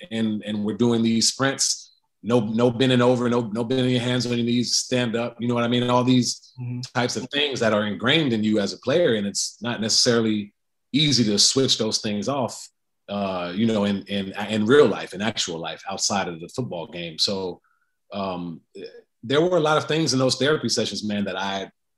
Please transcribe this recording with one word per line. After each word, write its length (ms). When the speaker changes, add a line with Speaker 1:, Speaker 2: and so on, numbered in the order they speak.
Speaker 1:
and, 320
and 200
we're 140
doing 260
these 260
sprints, 600
no, 160
no 320
bending 300
over, 280
no, 120
no 220
bending 280
your 100
hands 240
on 80
your 120
knees, 300
stand 400
up. 240
You 80
know 60
what 100
I 40
mean? 220
All 140
these 400
Speaker 2:
Mm-hmm. 220
Speaker 1:
types 200
of 140
things 300
that 120
are 140
ingrained 480
in 100
you 140
as 160
a 60
player. 340
And 140
it's 340
not 180
necessarily 760
easy 340
to 120
switch 400
those 220
things 280
off, 400
uh, 460
you 120
know, 160
in, 240
in, 260
in 160
real 220
life, 260
in 80
actual 380
life, 280
outside 400
of 120
the 100
football 380
game. 320
So, 420
um, 500
there 180
were 180
a 20
lot 180
of 100
things 260
in 60
those 180
therapy 300
sessions, 360
man, 220
that 120
I, 320